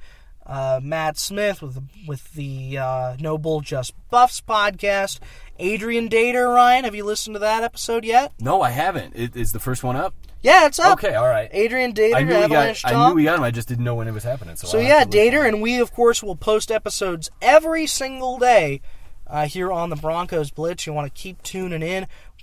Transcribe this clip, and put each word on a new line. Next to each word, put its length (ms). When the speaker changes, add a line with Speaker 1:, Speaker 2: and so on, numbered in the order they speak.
Speaker 1:
uh, 380
Matt 340
Smith 460
with 140
the, 60
with 260
the, 440
uh, 420
No 180
Bull, 220
Just 340
Buffs 300
podcast. 800
Adrian 480
Dater, 440
Ryan, 320
have 100
you 100
listened 320
to 40
that 220
episode 420
yet? 360
Speaker 2:
No, 220
I 80
haven't. 440
It, 220
is 160
the 80
first 240
one 100
up? 180
Speaker 1:
Yeah, 240
it's 140
up. 140
Speaker 2:
Okay, 200
all 140
right. 240
Speaker 1:
Adrian 400
Dater, 220
Speaker 2:
I 80
knew 60
we 120
got, 40
Speaker 1:
Avalanche 420
Speaker 2:
I 60
Speaker 1:
Talk. 180
Speaker 2:
knew 40
we 100
got 120
him. 80
I 80
just 160
didn't 160
know 100
when 140
it 60
was 100
happening. 320
So 100
Speaker 1:
So, 120
Speaker 2:
I'll 60
Speaker 1:
yeah, 160
Speaker 2:
have 100
to 80
listen. 160
Speaker 1:
Dater, 120
and 160
we, 160
of 140
course, 300
will 120
post 380
episodes 580
every 440
single 520
day, 420
uh, 180
here 240
on 200
the 60
Broncos 540
Blitz. 360
You 80
wanna 160
keep 320
tuning 400
in, 240